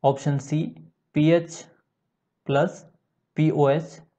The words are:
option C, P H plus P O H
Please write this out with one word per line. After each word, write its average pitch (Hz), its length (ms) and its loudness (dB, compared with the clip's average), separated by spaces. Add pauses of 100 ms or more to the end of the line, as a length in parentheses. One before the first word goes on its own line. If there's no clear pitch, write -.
option 139 380 0
C, 156 340 -6 (380)
P 151 200 2
H 170 320 -2 (800)
plus 151 400 -2 (480)
P 156 180 2
O 143 160 2
H 160 320 -2 (180)